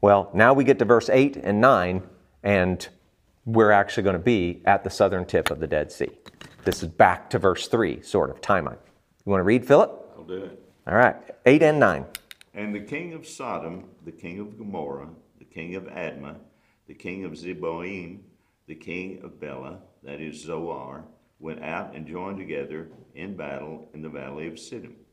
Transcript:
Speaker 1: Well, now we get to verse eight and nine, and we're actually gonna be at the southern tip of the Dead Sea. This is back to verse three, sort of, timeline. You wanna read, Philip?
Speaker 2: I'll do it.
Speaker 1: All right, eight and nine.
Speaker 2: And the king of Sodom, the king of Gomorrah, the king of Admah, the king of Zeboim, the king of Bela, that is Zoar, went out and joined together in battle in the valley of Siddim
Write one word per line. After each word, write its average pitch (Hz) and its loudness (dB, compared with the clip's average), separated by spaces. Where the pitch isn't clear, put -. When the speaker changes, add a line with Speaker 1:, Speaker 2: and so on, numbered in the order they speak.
Speaker 1:
Well, 101 6
now 110 8
we 139 4
get 131 4
to 123 4
verse 113 4
eight 135 4
and 104 0
nine, 92 4
and 92 0
we're 113 6
actually 101 4
gonna 92 2
be 90 0
at 98 2
the 95 -4
southern 98 2
tip 85 -2
of 76 -6
the 78 -6
Dead 76 -2
Sea. - -6
This - -2
is 85 -6
back 90 2
to 120 -2
verse 90 0
three, 98 0
sort 82 0
of, - -14
timeline. 78 0
You 101 -4
wanna 95 2
read, 113 2
Philip? - 4
Speaker 2:
I'll 82 -20
do 92 -12
it. - -18
Speaker 1:
All 80 -4
right, 117 4
eight 151 6
and 151 4
nine. 85 2
Speaker 2:
And 104 -8
the 101 -8
king 156 -12
of 156 -18
Sodom, 90 -10
the 82 -16
king 90 -14
of 107 -16
Gomorrah, 78 -10
the 67 -20
king 85 -14
of 92 -12
Admah, 73 -12
the 78 -20
king 92 -14
of 87 -12
Zeboim, 87 -12
the 80 -16
king 92 -14
of - -20
Bela, 71 -16
that 71 -16
is 76 -14
Zoar, 78 -12
went 76 -14
out 85 -10
and 78 -16
joined 90 -12
together 78 -10
in 95 -12
battle 76 -12
in 78 -16
the 78 -14
valley 71 -12
of 80 -12
Siddim - -18